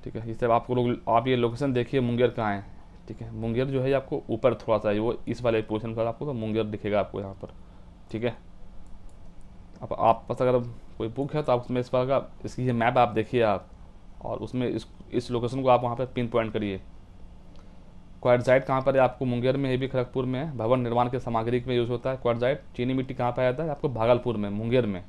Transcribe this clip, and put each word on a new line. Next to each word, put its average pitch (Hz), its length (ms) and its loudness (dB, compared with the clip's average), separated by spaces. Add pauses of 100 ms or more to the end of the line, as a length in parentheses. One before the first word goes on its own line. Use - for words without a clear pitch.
ठीक - 120 -10
है। 110 140 -8
इस 113 100 -8
तरह 117 140 4
आपको 120 200 2
लोग, 123 140 2 (200)
आप 117 200 4
ये 127 80 4
लोकेशन 120 360 2
देखिए 127 280 2
मुंगेर 120 300 4
कहाँ 110 220 -2
है, 101 120 -4 (440)
ठीक 110 120 -12
है। 113 120 -10
मुंगेर 113 340 0
जो 135 160 0
है 135 100 2
आपको 139 380 -2
ऊपर 113 260 4
थोड़ा 110 220 2
सा, 104 140 2
वो 110 220 2 (140)
इस 117 140 -4
वाले 113 200 4
पोजीशन 110 320 -4
पर 113 120 0
आपको 117 200 -4
तो 143 80 -4
मुंगेर 110 320 0
दिखेगा 104 340 0
आपको 98 200 -4
यहाँ 98 140 -8
पर, - 180 -12 (580)
ठीक 113 140 -4
है। 117 120 0 (1500)
अब 117 120 -6
आप - 340 4
पास 127 140 -2
अगर 127 160 4 (400)
कोई 113 100 -2
बुक 135 260 -4
है 147 80 0
तो 131 100 2
आप 123 80 4
उसमें 123 200 -2
इस 123 120 -4
बार 127 140 2
का, 131 160 2 (220)
इसकी 127 220 -4
ये 127 80 2
मैप 120 240 4
आप 120 120 8
देखिए 110 320 2
आप, 101 260 2 (540)
और - 160 -6
उसमें 123 300 -4
इस, - 180 -4 (260)
इस 120 180 -2
लोकेशन 120 320 -2
को 131 60 4
आप 123 140 8
वहाँ 120 140 -2
पर 127 100 -2
पिन 123 220 -2
पॉइंट 113 240 0
करिए। 101 280 -2 (1400)
क्वार्टजाइट 127 420 6
कहाँ 131 180 2
पर 135 140 4
है 131 60 8
आपको, 127 220 2
मुंगेर 123 320 2
में, 135 140 0
ये 127 60 2
भी 131 120 -2
खड़गपुर 127 360 -2
में 127 160 -2
है। 151 160 -6
भवन 117 240 4
निर्माण 120 280 2
के 127 100 -2
सामग्री 117 480 0
में 127 100 0
यूज़ 120 140 2
होता 120 200 -2
है 131 60 -4
क्वार्टजाइट। 120 460 0 (140)
चीनी 127 180 0
मिट्टी 131 200 -2
कहाँ 120 180 0
पाया 127 180 2
जाता 143 140 -2
है 160 60 -2
आपको, 143 200 -2
भागलपुर 117 460 4
में, 101 140 -2
मुंगेर 113 360 2
में 95 220 -4